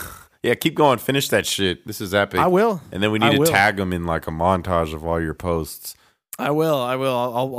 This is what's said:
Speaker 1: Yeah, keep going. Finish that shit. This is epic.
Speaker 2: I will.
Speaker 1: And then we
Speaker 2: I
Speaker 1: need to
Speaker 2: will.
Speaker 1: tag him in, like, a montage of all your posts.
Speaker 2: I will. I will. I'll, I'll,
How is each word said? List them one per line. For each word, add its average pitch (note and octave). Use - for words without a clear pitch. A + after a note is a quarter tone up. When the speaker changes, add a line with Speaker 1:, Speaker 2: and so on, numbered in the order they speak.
Speaker 1:
Yeah, A#2+
keep D3+
going. C#3
Finish C#3
that G2
shit. F#2
This G#2+
is F#2+
epic. G2+
Speaker 2:
I D3
will. F#3
Speaker 1:
And F2+
then G#2
we G#2+
Speaker 2:
I B2+
Speaker 1:
need C#3+
to -
Speaker 2:
will. D3+
Speaker 1:
tag G2+
him F#2
in, F2
like, E2
a -
montage E2+
of D#2
all E2
your D#2+
posts. E2
Speaker 2:
I D3
will. D#3
I B2
will. C3
I'll, B2
I'll, C3